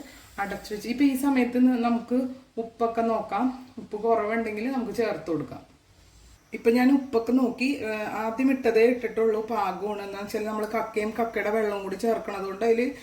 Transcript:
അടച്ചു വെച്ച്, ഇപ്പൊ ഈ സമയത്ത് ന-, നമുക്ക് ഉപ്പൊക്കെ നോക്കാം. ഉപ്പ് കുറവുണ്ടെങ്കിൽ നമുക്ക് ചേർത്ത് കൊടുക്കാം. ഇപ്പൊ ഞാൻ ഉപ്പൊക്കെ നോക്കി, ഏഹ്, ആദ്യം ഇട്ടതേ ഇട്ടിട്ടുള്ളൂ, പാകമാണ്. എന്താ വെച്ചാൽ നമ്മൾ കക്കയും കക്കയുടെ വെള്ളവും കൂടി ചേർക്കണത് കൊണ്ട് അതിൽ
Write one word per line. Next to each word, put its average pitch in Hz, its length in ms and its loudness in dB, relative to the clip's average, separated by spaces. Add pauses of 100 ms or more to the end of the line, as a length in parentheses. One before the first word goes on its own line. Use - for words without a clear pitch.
(400)
അടച്ചു 196 340 -6
വെച്ച്, 208 160 -8
ഇപ്പൊ 254 140 2
ഈ 269 180 4
സമയത്ത് 247 360 2
ന-, 254 240 6
നമുക്ക് 240 460 0 (300)
ഉപ്പൊക്കെ 226 440 -2
നോക്കാം. 226 680 -2 (100)
ഉപ്പ് 208 200 -8
കുറവുണ്ടെങ്കിൽ 220 760 0
നമുക്ക് 214 240 -4
ചേർത്ത് 208 360 -2
കൊടുക്കാം. - 400 -6 (800)
ഇപ്പൊ 233 180 2
ഞാൻ 254 200 6
ഉപ്പൊക്കെ 240 400 2
നോക്കി, 262 500 2
ഏഹ്, 214 280 -6
ആദ്യം 226 420 -2
ഇട്ടതേ 226 340 4
ഇട്ടിട്ടുള്ളൂ, 220 600 2
പാകമാണ്. 202 540 -4
എന്താ 202 180 -10
വെച്ചാൽ 214 260 -6
നമ്മൾ 214 200 -2
കക്കയും 214 460 -2
കക്കയുടെ 220 380 -2
വെള്ളവും 208 340 0
കൂടി 190 120 -6
ചേർക്കണത് 208 480 -2
കൊണ്ട് 190 220 -4
അതിൽ 240 380 2